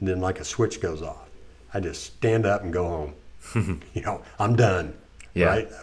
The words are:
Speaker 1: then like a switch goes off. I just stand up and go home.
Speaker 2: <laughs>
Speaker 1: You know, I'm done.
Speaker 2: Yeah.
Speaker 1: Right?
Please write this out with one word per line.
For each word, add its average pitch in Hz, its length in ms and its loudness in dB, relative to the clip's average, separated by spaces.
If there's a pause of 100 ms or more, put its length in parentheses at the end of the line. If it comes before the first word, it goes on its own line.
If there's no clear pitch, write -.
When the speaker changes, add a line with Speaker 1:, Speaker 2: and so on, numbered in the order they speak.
Speaker 1:
then 92 200 0
like 92 180 0
a 76 60 -10
switch - 360 0
goes 80 220 -4
off. - 260 -10 (460)
I 101 60 0
just 87 240 -6
stand 113 420 2
up 101 160 2
and 85 100 -4
go 90 140 2
home. 78 280 -4 (400)
Speaker 2:
<laughs> 90 260 0 (140)
Speaker 1:
You - 80 -4
know, - 200 -4 (160)
I'm 113 180 4
done. 92 380 4 (400)
Speaker 2:
Yeah. 87 120 6
Speaker 1:
Right? 107 220 2 (140)